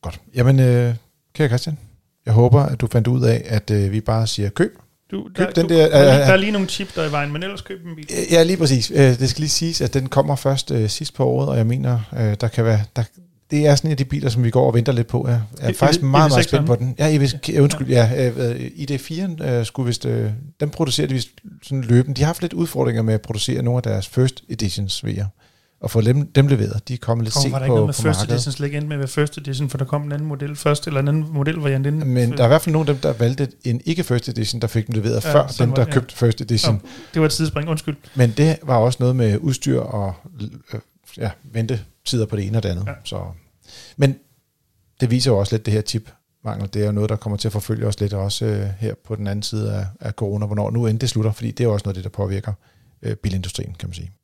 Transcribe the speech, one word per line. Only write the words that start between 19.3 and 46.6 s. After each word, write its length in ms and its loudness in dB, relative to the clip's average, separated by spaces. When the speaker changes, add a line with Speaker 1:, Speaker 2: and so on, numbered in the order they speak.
Speaker 1:
øh, 240 -2
skulle 200 -4
vist, 180 -4
øh, 260 -2
dem 100 -2
producerer 360 -2
de 80 -2
vist 140 -4
sådan 220 -6
løbende. 320 4
De 60 -4
har 40 2
haft 160 -2
lidt 100 -4
udfordringer 500 -2
med 120 2
at 60 0
producere 420 -4
nogle 140 0
af 60 -2
deres 260 -4
first 400 0
editions, 560 -4
ved 100 -4
jeg. 120 -4
Og 100 -6
få 100 2
dem, 320 2
dem 140 6
leveret. 420 0
De 60 -4
er 40 -8
kommet 260 -2
lidt 120 -4
Speaker 2:
Åh, 60 0
Speaker 1:
sent 100 0
Speaker 2:
var 60 -2
der 80 -2
ikke 40 0
Speaker 1:
på, 40 4
Speaker 2:
noget 140 4
med 60 -2
Speaker 1:
på 80 -4
Speaker 2:
first 180 2
Speaker 1:
markedet. 140 -2
Speaker 2:
edition, 180 -2
slet 140 -6
ikke 100 -6
endte 120 -4
med 80 -6
at 40 -4
være 80 -4
first 300 -2
edition, 320 -4
for 80 -6
der 60 -2
kom 180 -4
en 100 -6
anden 160 -6
model 280 -8
først, 300 0
eller 140 -2
en 80 0
anden 240 0
modelvariant 540 0
inden. 220 0
Speaker 1:
Men 240 2
der 80 -2
er 40 6
i 40 6
hvert 140 6
fald 100 -2
nogen 160 2
af 60 2
dem, 60 -6
der 120 0
valgte 360 0
en 200 -2
ikke 200 -2
first 240 -2
edition, 320 -4
der 60 -2
fik 200 -2
den 80 -6
leveret 300 0
Speaker 2:
Ja, 100 -2
Speaker 1:
før 120 6
Speaker 2:
sådan 200 0
Speaker 1:
dem, 40 2
Speaker 2:
var 60 0
Speaker 1:
der 80 4
Speaker 2:
det, 40 -4
ja. 120 -6
Speaker 1:
købte 160 -12
first 240 0
edition. 340 0
Speaker 2:
Nå, 140 -6
det 60 2
var 60 4
et 60 2
sidespring, 360 -2
undskyld. 280 -4
Speaker 1:
Men 220 4
det 260 4
var 140 0
også 240 2
noget 160 2
med 220 2
udstyr 420 -2
og, 340 -6
øh, 380 -12
ja, 140 -6
ventetider 720 -4
på 100 -6
det 100 -2
ene 120 0
og 40 -2
det 60 -2
andet. 180 -4
Speaker 2:
Ja. 60 -8
Speaker 1:
Så. 160 -8
Men 180 2
det 100 0
viser 200 2
jo 80 4
også 160 0
lidt 120 -4
det 80 0
her 80 0
chipmangel. 920 -10